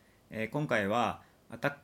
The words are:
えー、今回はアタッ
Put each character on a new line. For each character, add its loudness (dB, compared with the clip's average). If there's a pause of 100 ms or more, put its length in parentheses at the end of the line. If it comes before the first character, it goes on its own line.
(280)
え -6
ー、 -10
今 -2
回 2
は 2 (300)
ア -14
タ -2
ッ 2 (120)